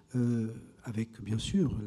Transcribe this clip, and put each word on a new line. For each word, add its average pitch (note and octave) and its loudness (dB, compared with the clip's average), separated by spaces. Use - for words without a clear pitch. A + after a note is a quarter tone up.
euh, A#2+ 2
avec, A2+ -4
bien A2+ -2
sûr, C3 2